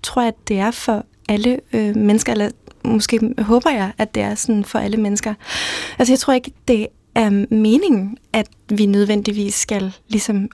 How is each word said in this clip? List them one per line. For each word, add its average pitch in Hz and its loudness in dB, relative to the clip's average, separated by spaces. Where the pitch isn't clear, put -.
tror - -2
jeg, 233 0
at - -6
det 202 0
er 208 0
for 220 -4
alle, 233 2
øh, 214 0
mennesker, 214 2
eller 208 -2
måske 226 0
håber 233 2
jeg, 202 -2
at 214 -4
det 208 0
er 208 -4
sådan 208 0
for - -4
alle 208 -2
mennesker. 208 -2
Altså, 254 4
jeg 254 4
tror 277 0
ikke, 254 -2
det 220 2
er 202 2
meningen, 214 2
at 220 -2
vi 208 2
nødvendigvis 202 0
skal 196 -4
ligesom, 208 -2